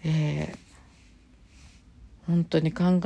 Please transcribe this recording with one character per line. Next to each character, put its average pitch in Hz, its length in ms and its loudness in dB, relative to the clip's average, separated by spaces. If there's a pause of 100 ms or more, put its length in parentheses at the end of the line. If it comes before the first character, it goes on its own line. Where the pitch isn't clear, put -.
え 156 500 -2
ー、 - 40 -16 (1700)
本 170 160 2
当 165 160 0
に 160 140 0
考 180 320 2